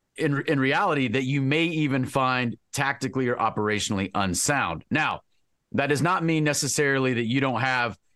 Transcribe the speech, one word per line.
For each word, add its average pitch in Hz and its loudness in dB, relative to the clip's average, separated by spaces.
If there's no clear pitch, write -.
in, 147 0
in 139 2
reality, 143 2
that 131 0
you 139 0
may 147 2
even 147 0
find 127 0
tactically 135 -2
or 123 0
operationally 104 -2
unsound. 95 -2
Now, 135 -2
that 139 0
does 135 2
not 175 2
mean 160 2
necessarily 139 2
that 117 0
you 123 0
don't 127 0
have, 123 0